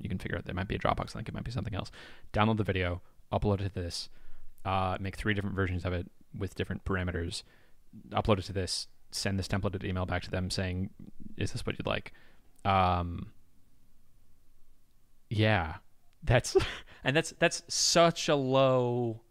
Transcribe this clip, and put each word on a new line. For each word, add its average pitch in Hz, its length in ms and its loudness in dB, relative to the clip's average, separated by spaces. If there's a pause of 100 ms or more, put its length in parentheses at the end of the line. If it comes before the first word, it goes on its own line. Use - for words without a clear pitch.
you - 80 -6
can - 100 -4
figure - 180 -6
out - 100 -8
there - 80 -6
might 98 140 -2
be - 60 -2
a 101 40 -2
Dropbox - 360 0
link, 110 140 -10
it - 60 -8
might - 100 -6
be 120 80 -8
something 117 220 -4
else. - 180 -6 (400)
Download 107 240 4
the 107 80 2
video, 90 380 0 (300)
upload 101 280 2
it 98 120 -4
to 92 80 -6
this, - 280 -6 (560)
uh, 95 340 0
make 98 160 -6
three - 180 0
different 98 220 -2
versions 92 300 0
of 92 80 -2
it 90 180 -4 (260)
with - 200 -6
different - 280 -4
parameters, 87 600 -2 (680)
upload 104 300 4
it - 60 -4
to 101 60 -8
this, 92 360 -4 (240)
send 98 260 0
this 92 100 -2
templated 98 360 0
email 92 220 0
back 87 160 0
to - 80 -10
them 92 200 -2
saying, 92 400 -2 (460)
"Is - 160 0
this - 140 -4
what - 120 -2
you'd - 80 -4
like?" - 260 -2 (520)
Um, 90 680 2 (2000)
yeah, 104 480 2 (460)
that's, - 340 4 (240)
<laughs> - 240 -16
and 135 120 2
that's, - 220 0
that's - 300 2
such - 600 4
a 156 60 6
low 127 960 4